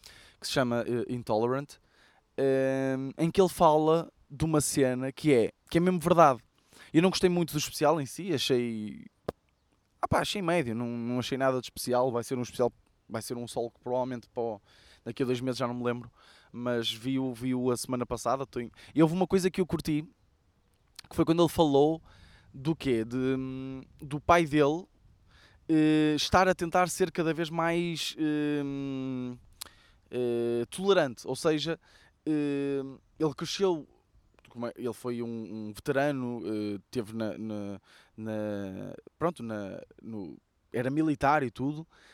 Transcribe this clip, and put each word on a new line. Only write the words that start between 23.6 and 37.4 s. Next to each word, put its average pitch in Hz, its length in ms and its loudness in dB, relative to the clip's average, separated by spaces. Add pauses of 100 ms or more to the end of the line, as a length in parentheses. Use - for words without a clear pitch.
do 147 180 -8
pai 170 280 4
dele, 151 380 4 (840)
eh, 156 480 4
estar 185 320 4
a 180 60 4
tentar 180 340 0
ser 175 220 -2
cada 165 240 0
vez 156 160 -4
mais, 170 680 -2
hum, 139 1160 -2 (760)
eh, 120 600 -2
tolerante, 185 560 0
ou 127 100 -4
seja, 156 420 -2 (460)
eh, 143 580 -2 (360)
ele 156 160 0
cresceu, 175 520 -2 (600)
como 120 180 -8
é, 117 100 -8
ele 117 160 -4
foi 120 300 -6
um, 117 60 -6 (400)
um 107 60 -10
veterano, 131 720 -2
eh, 104 320 -4 (120)
teve 110 240 -6
na, 110 220 -4
na, 101 440 -8 (360)